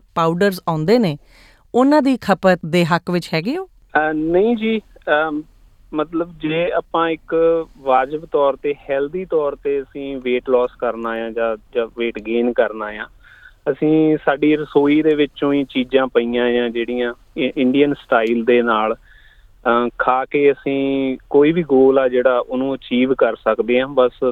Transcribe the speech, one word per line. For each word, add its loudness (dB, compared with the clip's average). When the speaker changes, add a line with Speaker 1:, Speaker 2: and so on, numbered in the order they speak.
Speaker 1:
ਪਾਊਡਰਸ 0
ਆਉਂਦੇ 2
ਨੇ, 0
ਉਹਨਾਂ 4
ਦੀ 0
ਖਪਤ 2
ਦੇ 2
ਹੱਕ -2
ਵਿੱਚ -4
ਹੈਗੇ -2
ਹੋ? -8
Speaker 2:
ਅ, -2
ਨਹੀਂ 2
ਜੀ, -2
ਅ, -4
ਮਤਲਬ -6
ਜੇ -2
ਆਪਾਂ -2
ਇੱਕ 0
ਵਾਜਬ -2
ਤੌਰ 0
ਤੇ, -4
ਹੈਲਦੀ -4
ਤੌਰ -2
ਤੇ -4
ਅਸੀਂ -10
weight -2
loss 0
ਕਰਨਾ -6
ਆ -6
ਜਾਂ, -4
ਜਾਂ -2
weight -6
gain -2
ਕਰਨਾ 0
ਆ, -10
ਅਸੀਂ 2
ਸਾਡੀ 2
ਰਸੋਈ 2
ਦੇ 2
ਵਿੱਚੋਂ -2
ਹੀ 0
ਚੀਜ਼ਾਂ -2
ਪਈਆਂ 0
ਆ -4
ਜਿਹੜੀਆਂ -4
ਇ-, -2
ਇੰਡੀਅਨ 2
ਸਟਾਈਲ 0
ਦੇ 4
ਨਾਲ, 0
ਅ, 0
ਖਾ 0
ਕੇ 2
ਅਸੀਂ -4
ਕੋਈ 4
ਵੀ 0
ਗੋਲ 4
ਆ 2
ਜਿਹੜਾ 2
ਉਹਨੂੰ -4
ਅਚੀਵ -2
ਕਰ 0
ਸਕਦੇ 0
ਹਾਂ। -4
ਬਸ 2